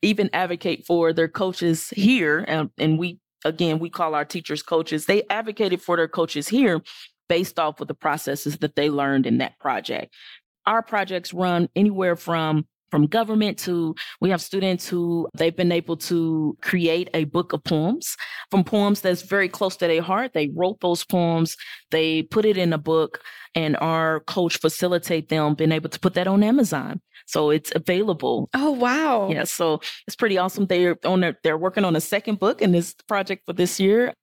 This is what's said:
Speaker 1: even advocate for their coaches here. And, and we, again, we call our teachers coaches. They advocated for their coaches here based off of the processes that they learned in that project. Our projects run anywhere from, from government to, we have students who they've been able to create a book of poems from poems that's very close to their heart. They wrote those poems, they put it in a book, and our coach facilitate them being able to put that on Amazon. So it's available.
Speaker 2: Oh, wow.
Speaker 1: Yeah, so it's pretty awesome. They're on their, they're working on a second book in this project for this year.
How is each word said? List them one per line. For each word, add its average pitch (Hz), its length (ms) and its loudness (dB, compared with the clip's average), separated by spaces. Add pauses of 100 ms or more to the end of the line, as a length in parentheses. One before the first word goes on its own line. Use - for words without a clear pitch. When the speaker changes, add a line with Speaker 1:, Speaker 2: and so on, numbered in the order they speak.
Speaker 1:
even 208 320 2
advocate 175 540 -4
for 165 260 2
their 165 160 0
coaches 175 600 -2
here. 196 580 2
And, 156 300 -2
and 156 200 2
we, 170 220 -6 (240)
again, 160 340 0
we 160 120 -6
call 160 240 -2
our 147 100 -2
teachers 156 380 -8
coaches. 160 420 -2
They 202 240 2
advocated 208 540 -2
for 175 140 0
their 165 120 2
coaches 160 400 -4
here 208 320 4 (480)
based 180 300 0
off 151 220 -2
of 143 80 -10
the 147 60 -6
processes 147 640 -4
that 147 160 -4
they 147 140 2
learned 139 380 2
in 117 120 2
that - 200 -4
project. - 560 -6 (500)
Our 226 180 2
projects 190 520 -4
run 175 420 0
anywhere 190 400 2
from, 160 500 0 (240)
from 151 160 4
government 214 540 0
to, 170 340 -2 (260)
we 185 100 2
have 175 100 0
students 190 480 -2
who 170 480 -2
they've 165 180 2
been 175 180 2
able 165 260 -2
to 160 640 0
create 175 500 0
a 160 120 0
book 170 280 -2
of 151 120 -4
poems 175 520 -2 (340)
from 196 140 2
poems 202 380 2
that's 180 200 0
very 196 260 0
close 185 280 -4
to 180 100 -2
their 165 160 2
heart. 202 300 -2
They 151 220 0
wrote 175 260 -2
those 175 240 0
poems, 170 520 2 (340)
they 160 320 2
put 208 220 0
it 214 120 4
in 175 160 2
a 160 60 0
book, 160 420 0 (340)
and 156 220 0
our 160 440 0
coach - 380 -2
facilitate 170 680 -2
them 151 260 2
being 160 180 2
able 160 180 -2
to - 100 -12
put 185 140 2
that 180 120 0
on 196 160 4
Amazon. 175 580 0 (260)
So 151 240 0
it's 151 240 0
available. 165 800 0
Speaker 2:
Oh, 277 160 0
wow. 247 600 0
Speaker 1:
Yeah, 156 140 -2
so 156 360 -2 (260)
it's - 80 -14
pretty 202 240 0
awesome. 190 280 0
They're 180 380 2
on 185 160 2
their, 170 220 0
they're 160 160 2
working 185 260 0
on 170 120 2
a 156 40 2
second 208 380 -4
book 208 240 0
in 202 80 4
this 170 240 2 (140)
project 196 380 -4
for 180 60 -8
this 180 280 0
year. 214 320 4 (140)